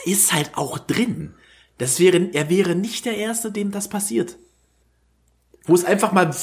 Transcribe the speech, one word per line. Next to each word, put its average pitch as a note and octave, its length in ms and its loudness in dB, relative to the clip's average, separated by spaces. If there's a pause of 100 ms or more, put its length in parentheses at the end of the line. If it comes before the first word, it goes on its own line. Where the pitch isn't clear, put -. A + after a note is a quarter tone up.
ist G3 280 2
halt D3 220 -2
auch C#3+ 220 -6
drin. D#3+ 560 -4 (460)
Das B2+ 200 -2
wäre, F3+ 340 4
er D3 160 -2
wäre F3 260 2
nicht G#3 300 -4
der A3+ 120 -4
Erste, A3 340 -4
dem G3+ 200 -4
das G3+ 180 -6
passiert. G#3 480 -4 (1300)
Wo D#3+ 80 4
es F3 120 4
einfach G#3 260 2
mal F3+ 180 4 (140)